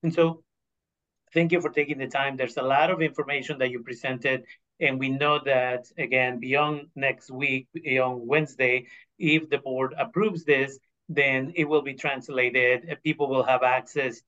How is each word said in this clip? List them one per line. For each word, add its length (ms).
And 100
so, 300
thank 200
you 80
for 100
taking 280
the 100
time. 280
There's 200
a 60
lot 280
of 100
information 580
that 120
you 120
presented, 640
and 180
we 100
know 360
that, 420
again, 440
beyond 540
next 360
week, 420
beyond 540
Wednesday, 600
if 300
the 100
board 400
approves 460
this, 340
then 480
it 100
will 160
be 120
translated. 960
Uh, 120
people 260
will 140
have 200
access 640